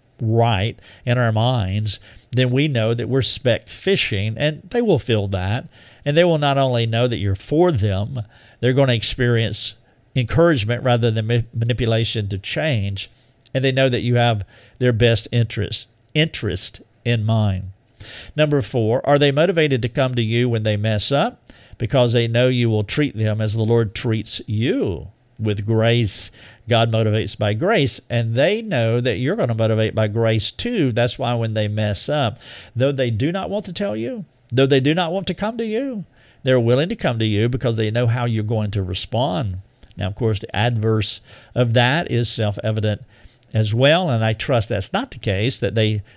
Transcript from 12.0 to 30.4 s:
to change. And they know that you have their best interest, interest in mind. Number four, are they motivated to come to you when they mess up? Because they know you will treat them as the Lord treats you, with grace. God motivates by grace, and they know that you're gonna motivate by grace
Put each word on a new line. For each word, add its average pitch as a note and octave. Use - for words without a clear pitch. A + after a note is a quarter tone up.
to G2
change. G2+
And C3
they C3
know C3+
that A#2
you A#2+
have A#2
their B2
best A#2
interest, A#2
interest -
in A#2
mind. G2
Number D3
four, A2+
are C#3+
they C#3+
motivated D3+
to A#2+
come C3
to A#2+
you A#2
when A2+
they G#2+
mess G#2+
up? F3+
Because B2
they A#2
know A#2+
you B2
will G#2+
treat D3
them G#2+
as G#2+
the A2+
Lord A2+
treats -
you, A#2
with G#2
grace. A2+
God A#2
motivates A2
by G#2
grace, D#3
and A#2
they F#3
know B2
that A#2+
you're C3
gonna C#3+
motivate A2
by A2
grace A2+